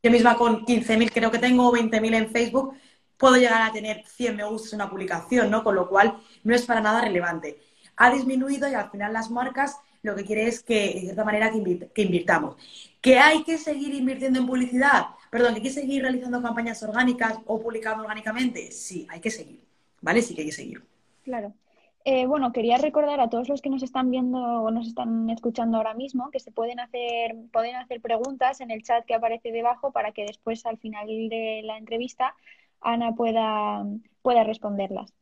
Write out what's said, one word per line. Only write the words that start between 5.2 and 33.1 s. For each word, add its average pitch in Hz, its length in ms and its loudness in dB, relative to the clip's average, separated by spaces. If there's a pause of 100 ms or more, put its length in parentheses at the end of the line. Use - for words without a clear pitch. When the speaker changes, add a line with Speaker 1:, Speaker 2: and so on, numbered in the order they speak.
Speaker 1:
¿no? 214 140 0
Con 196 120 2
lo 180 120 0
cual 202 300 4 (260)
no 233 100 4
es 240 120 2
para 226 160 0
nada 220 180 2
relevante. 170 580 -4 (440)
Ha 247 80 8
disminuido 269 560 -2
y 277 60 -2
al 208 180 -6
final 208 220 -8
las 220 180 -6
marcas 262 460 -4 (240)
lo 208 160 -6
que 202 80 -8
quiere 214 220 -2
es 226 160 -4
que, 208 300 0
en 185 80 -6
cierta 185 220 -6
manera, 214 280 2
que 220 80 -2
invir-, 180 340 -2
que - 80 -4
invirtamos. 175 560 0 (420)
¿Que 254 200 8
hay 311 260 8
que 330 140 -2
seguir 285 360 -6
invirtiendo 262 440 0
en 247 80 0
publicidad? 247 600 2 (220)
Perdón, 240 220 4
¿que 214 60 -4
hay 214 60 -6
que 262 60 -2
seguir 277 300 -4
realizando 247 400 -2
campañas 233 420 -4
orgánicas 226 600 0
o 220 160 -4
publicando 220 420 -6
orgánicamente? 220 680 -6
Sí, - 380 -12
hay 165 100 -16
que - 100 -4
seguir, - 300 -14 (400)
¿vale? 160 220 2
Sí 165 120 -6
que 156 60 -8
hay 151 60 -4
que 151 80 -8
seguir. - 280 -14 (420)
Speaker 2:
Claro. 220 280 -8 (540)
Eh, 262 180 2
bueno, 262 300 0
quería 233 240 2
recordar 294 420 0
a 233 80 4
todos 240 220 -4
los 285 100 -2
que 285 80 -6
nos 269 140 -4
están 254 280 -2
viendo 254 280 -2
o 233 320 -2
nos 226 160 -2
están 226 420 -4
escuchando 226 480 -2
ahora 220 160 -2
mismo 262 380 -6
que 254 100 -6
se 226 120 -20
pueden 240 280 -4
hacer, 233 560 -4 (160)
pueden 233 240 -2
hacer 247 240 -10
preguntas 254 600 -2
en 233 80 -12
el 220 120 -6
chat 233 220 0
que - 80 -6
aparece 226 400 -2
debajo 240 400 -2
para 214 200 -4
que 208 120 -8
después, 226 400 -8
al 226 140 -6
final 214 280 -12
de 220 580 -6
la 220 120 -8
entrevista, 233 580 -6 (460)
Ana 233 340 -2